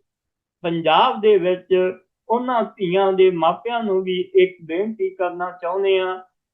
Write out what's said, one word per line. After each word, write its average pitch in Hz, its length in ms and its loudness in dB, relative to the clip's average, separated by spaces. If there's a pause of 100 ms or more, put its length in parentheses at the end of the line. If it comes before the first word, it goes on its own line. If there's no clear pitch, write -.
(640)
ਪੰਜਾਬ 170 580 0
ਦੇ 208 180 4
ਵਿੱਚ 185 540 0 (360)
ਉਹਨਾਂ 240 360 0
ਧੀਆਂ 190 480 -2
ਦੇ 190 180 6
ਮਾਪਿਆਂ 180 520 -2
ਨੂੰ 190 200 -2
ਵੀ 185 320 -6
ਇੱਕ 185 300 2
ਬੇਨਤੀ 190 460 -6
ਕਰਨਾ 180 520 -8
ਚਾਹੁੰਦੇ 190 380 0
ਹਾਂ 185 180 -6 (360)